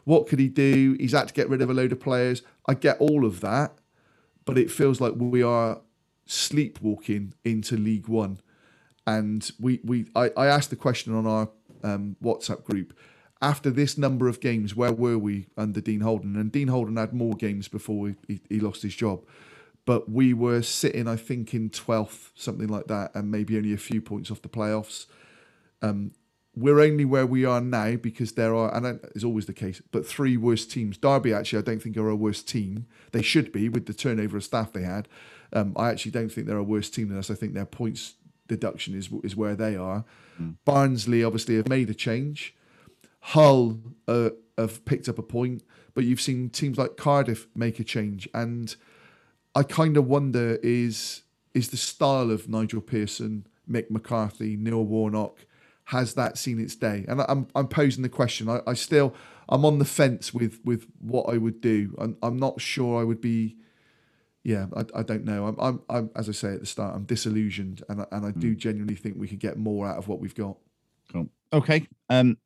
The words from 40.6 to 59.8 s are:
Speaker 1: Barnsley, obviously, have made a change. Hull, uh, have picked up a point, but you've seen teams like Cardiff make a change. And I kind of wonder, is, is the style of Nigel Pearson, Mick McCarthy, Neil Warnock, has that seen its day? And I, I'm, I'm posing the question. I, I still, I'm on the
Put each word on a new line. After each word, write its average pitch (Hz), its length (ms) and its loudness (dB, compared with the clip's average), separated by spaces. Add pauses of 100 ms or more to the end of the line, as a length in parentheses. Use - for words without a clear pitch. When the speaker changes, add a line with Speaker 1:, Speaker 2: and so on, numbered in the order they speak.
Speaker 1:
Barnsley, 120 600 4
obviously, 113 320 0
have 110 120 2
made 131 220 2
a 107 40 -2
change. 135 600 -6 (640)
Hull, 131 580 8 (280)
uh, 117 240 2 (280)
have 113 260 -2
picked - 240 -2
up 117 100 -4
a 110 40 -6
point, 123 400 -4 (320)
but 135 100 2
you've 123 160 2
seen 127 300 -2
teams 139 280 -2
like 131 180 -2
Cardiff 135 580 2
make 113 260 -2
a 110 40 -4
change. 104 500 -6
And 117 400 -6 (800)
I 139 80 6
kind 156 340 4
of 143 100 6
wonder, 123 560 2
is, 120 600 0 (320)
is 120 160 2
the 135 60 -6
style 131 540 0
of 107 180 -4
Nigel 110 320 -2
Pearson, 107 680 -4 (240)
Mick 117 200 -2
McCarthy, 107 640 -4
Neil 113 280 0
Warnock, 107 640 -2 (400)
has 127 280 -2
that 120 240 -2
seen 120 220 -4
its - 140 -6
day? 104 320 -2
And 131 140 -2
I, 135 80 0
I'm, 135 260 0
I'm 135 140 0
posing 139 340 2
the 127 60 -2
question. 113 400 -2
I, 117 180 0
I 120 80 0
still, 139 400 4 (340)
I'm 139 160 4
on 147 140 6
the 143 60 4